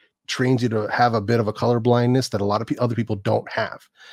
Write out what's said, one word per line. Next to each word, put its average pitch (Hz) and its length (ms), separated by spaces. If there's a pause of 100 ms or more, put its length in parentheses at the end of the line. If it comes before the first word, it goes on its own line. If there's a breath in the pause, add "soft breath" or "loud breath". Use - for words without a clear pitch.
(280)
trains 127 340
you 120 80
to 107 200
have 120 240
a 110 80
bit 117 180
of 104 80
a 107 60
color 120 260
blindness 120 500
that 101 100
a 101 60
lot 104 160
of 110 60
pe-, 143 100
other 117 180
people 113 200
don't 110 340
have. - 380 (240 loud breath)